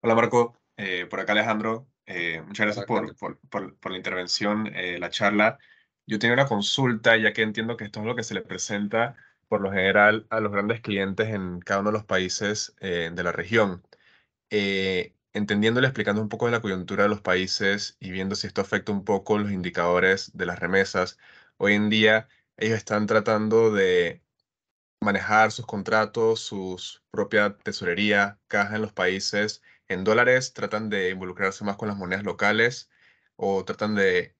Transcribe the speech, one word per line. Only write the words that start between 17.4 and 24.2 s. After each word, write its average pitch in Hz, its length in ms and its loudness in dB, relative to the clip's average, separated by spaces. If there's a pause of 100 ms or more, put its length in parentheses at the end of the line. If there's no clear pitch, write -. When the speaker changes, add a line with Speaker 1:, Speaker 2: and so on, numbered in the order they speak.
Speaker 1:
y 95 100 -10
viendo 95 240 -4
si 104 120 -6
esto 101 120 -6
afecta 101 320 -2
un 98 140 -4
poco 104 320 0
los 104 140 -2
indicadores 90 840 0
de 90 100 -4
las 87 140 -6
remesas, 92 580 0 (380)
hoy 101 200 2
en 104 140 2
día 107 380 4 (300)
ellos 110 200 0
están 107 300 -2
tratando 110 640 4
de 90 500 2 (840)